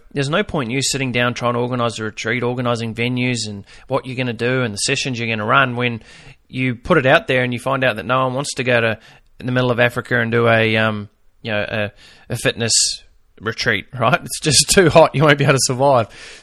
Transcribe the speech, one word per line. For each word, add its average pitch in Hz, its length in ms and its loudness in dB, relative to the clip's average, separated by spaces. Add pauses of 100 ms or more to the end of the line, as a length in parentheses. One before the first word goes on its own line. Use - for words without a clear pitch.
(120)
there's 139 180 -2
no 185 120 0
point 143 260 -4
in 120 60 -4
you 135 80 -2
sitting 131 300 -4
down 123 220 0
trying 120 200 -2
to 120 60 -2
organise 120 380 -2
a 110 60 -6
retreat, 113 380 -4
organising 120 520 -4
venues 123 540 -2
and 101 160 -12 (240)
what 131 180 -4
you're 131 100 -10
gonna 123 160 -4
do 123 300 -2
and 110 120 -4
the 101 40 -10
sessions 135 400 -4
you're 117 100 -4
gonna 110 180 -4
run 127 300 2
when 120 260 -4 (460)
you 127 260 -4
put 160 240 0
it 127 80 0
out 156 200 4
there 127 160 2
and 123 100 -2
you 120 60 -6
find 131 260 -2
out 120 120 2
that 95 100 -10
no 127 180 2
one 131 100 -2
wants 143 200 -6
to 131 100 -6
go 120 160 2
to 113 180 0 (420)
in 107 60 -10
the 127 60 -2
middle 127 180 2
of 113 100 0
Africa 120 400 0
and 113 120 -2
do 117 160 2
a, 113 280 4
um, 107 320 -2 (340)
you 113 100 -8
know, 104 160 -2
a, 104 240 -6 (400)
a 123 40 -4
fitness 117 360 -2 (680)
retreat, 107 460 -4 (120)
right? 123 220 2
It's - 200 -12
just 147 300 2
<laughs> - 40 2
too 180 140 8
hot. 156 260 8
You 143 100 2
won't 147 140 6
be 143 60 0
able 139 100 4
to 131 80 2
survive. 127 460 2 (340)